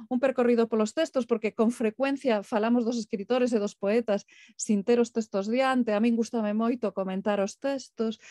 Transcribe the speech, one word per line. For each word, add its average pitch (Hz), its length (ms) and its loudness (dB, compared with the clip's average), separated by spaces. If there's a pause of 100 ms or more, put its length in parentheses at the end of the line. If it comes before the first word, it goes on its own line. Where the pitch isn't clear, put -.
un 254 160 -2
percorrido 240 480 2
polos 220 240 0
textos 302 320 -2
porque 220 320 -6
con 233 160 2
frecuencia 240 720 -2
falamos 233 400 2
dos 240 80 0
escritores 233 560 -2
e 240 80 2
dos 208 160 -2
poetas 208 560 -2 (240)
sin 202 320 -2
ter 240 160 4
os 233 80 0
textos 208 400 -4
diante. 247 480 2
A 208 60 2
min 240 100 4
gústame 220 400 0
moito 226 400 -2
comentar 190 480 -2
os 196 160 -4
textos. 254 720 -6